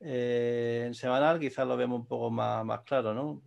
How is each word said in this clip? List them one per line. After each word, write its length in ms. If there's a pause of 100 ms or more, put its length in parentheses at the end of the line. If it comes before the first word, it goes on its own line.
Eh, 840
en 80
semanal 440
quizás 280
lo 100
vemos 220
un 80
poco 240
más, 340
más 160
claro, 320
¿no? 340